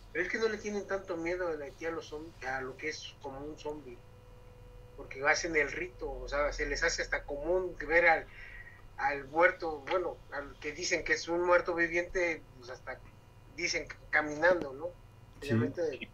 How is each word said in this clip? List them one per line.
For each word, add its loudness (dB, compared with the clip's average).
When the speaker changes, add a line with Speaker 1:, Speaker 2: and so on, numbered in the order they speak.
Speaker 1:
Pero 0
es -4
que 0
no 4
le -2
tienen -2
tanto -2
miedo 0
en -4
Haití -8
a -2
los -6
zombi-, -10
a -2
lo -8
que -4
es -8
como -10
un -10
zombie, -8
porque -10
hacen 2
el 4
rito, -6
o -8
sea, 0
se -4
les -2
hace 0
hasta -4
común 0
ver 6
al, 6
al -2
muerto, 4
bueno, 0
al -6
que -4
dicen 0
que 4
es -2
un 2
muerto 6
viviente, 2
pues -14
hasta -12
dicen -2
c-, -12
caminando, 4
¿no? -6
Speaker 2:
Sí. -6
Speaker 1:
Obviamente 0